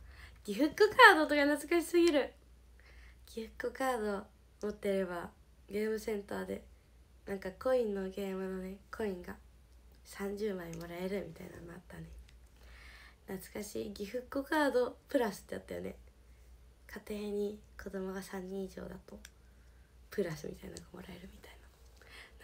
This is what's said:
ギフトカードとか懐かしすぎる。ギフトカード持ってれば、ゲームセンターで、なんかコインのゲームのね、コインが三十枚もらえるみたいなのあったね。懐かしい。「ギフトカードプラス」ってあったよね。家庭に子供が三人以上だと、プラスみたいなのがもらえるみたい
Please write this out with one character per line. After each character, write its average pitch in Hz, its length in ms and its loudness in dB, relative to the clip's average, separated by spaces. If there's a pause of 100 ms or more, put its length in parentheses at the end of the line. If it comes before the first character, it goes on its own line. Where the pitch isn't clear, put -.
(440)
ギ 202 120 -4
フ 285 140 4
ト 415 160 6
カ 415 280 12
ー - 40 10
ド 302 100 4
と 294 80 2
か 294 80 6
懐 294 260 2
か 349 120 6
し 311 60 -4
す 349 120 4
ぎ 339 120 8
る。 277 220 4 (1000)
ギ 226 80 -6
フ 220 160 -12
ト 240 120 -2
カ 262 200 0
ー 240 100 0
ド 208 240 -2 (380)
持 208 60 -2
っ 208 40 -4
て 202 180 -2
れ 190 140 4
ば、 175 240 -6 (400)
ゲ 208 180 0
ー 214 40 0
ム 220 80 -2
セ 214 160 -4
ン 202 80 -4
タ 196 180 -6
ー 185 60 -4
で、 196 160 -6 (640)
な 196 80 -4
ん 190 40 -6
か 190 120 -6
コ 262 240 2
イ 247 80 4
ン 208 100 0
の 190 160 -2
ゲ 196 140 -6
ー 190 120 -4
ム 190 60 -4
の 185 220 -6
ね、 190 140 -10 (120)
コ - 160 -6
イ 202 40 0
ン 180 120 -6
が 185 140 -12 (680)
三 202 320 -6
十 208 200 -2
枚 170 220 -8
も 170 100 -10
ら 170 80 -10
え 185 120 -4
る 185 200 -4
み 165 80 -14
た - 80 -14
い 175 80 -12
な - 160 -14
の 170 60 -14
あ - 20 -14
っ 185 120 -14
た 170 100 -14
ね。 165 80 -12 (1200)
懐 190 340 -8
か - 20 -6
し 220 220 -6
い。 208 80 -8
「ギ 202 120 -6
フ 247 260 -8
ト 277 100 -2
カ 294 280 2
ー - 20 0
ド 247 260 2 (100)
プ 277 120 2
ラ 226 120 2
ス」 - 100 -10
っ - 20 -20
て - 120 -10
あ 190 40 -6
っ - 20 -12
た - 140 -10
よ 175 60 -6
ね。 190 140 -8 (1120)
家 208 120 -6
庭 208 120 -4
に 208 280 -2 (220)
子 196 100 -10
供 190 220 -6
が 190 100 -6
三 185 260 -8
人 196 140 -4
以 185 60 -6
上 185 140 -12
だ 180 120 -10 (100)
と、 208 140 -16 (920)
プ 202 140 0
ラ 165 120 -2
ス - 120 -10
み - 60 -10
た - 120 -16
い - 60 -10
な - 60 -14
の - 40 -14
が - 120 -20
も 180 80 -12
ら - 80 -14
え 180 120 -14
る 190 100 -16
み - 60 -20
た - 120 -20
い - 20 -20 (920)